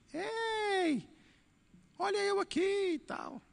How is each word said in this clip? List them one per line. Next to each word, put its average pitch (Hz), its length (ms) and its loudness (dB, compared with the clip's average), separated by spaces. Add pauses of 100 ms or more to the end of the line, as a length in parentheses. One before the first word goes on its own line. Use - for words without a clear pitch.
(140)
"Ei, 403 880 0 (960)
olha 403 200 0
eu 403 220 2
aqui", 392 560 2
e 254 40 -6
tal. - 420 -8 (120)